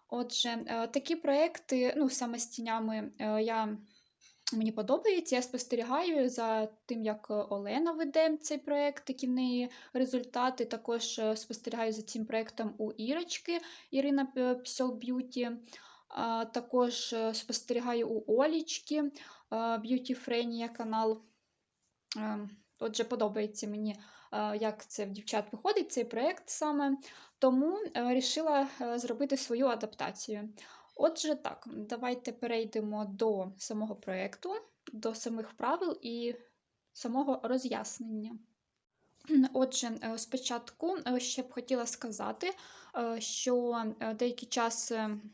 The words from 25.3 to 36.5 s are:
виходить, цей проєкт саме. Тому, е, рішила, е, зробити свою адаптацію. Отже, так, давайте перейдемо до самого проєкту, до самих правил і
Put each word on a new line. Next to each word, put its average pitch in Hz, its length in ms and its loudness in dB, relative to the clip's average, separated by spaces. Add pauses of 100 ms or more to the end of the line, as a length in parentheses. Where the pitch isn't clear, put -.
виходить, 370 400 0
цей 233 120 0
проєкт 247 460 0
саме. 285 480 0 (420)
Тому, 269 400 4 (160)
е, 240 180 2
рішила, 277 540 2 (140)
е, 240 180 -2
зробити 247 380 0
свою 247 300 2
адаптацію. 214 800 -4 (460)
Отже, 320 400 2
так, - 320 -6
давайте 240 640 -4
перейдемо 220 720 -2
до 196 520 0
самого 214 380 -4
проєкту, 196 600 -6 (380)
до 220 220 -2
самих 220 380 -6
правил 330 480 0
і 233 340 -4 (580)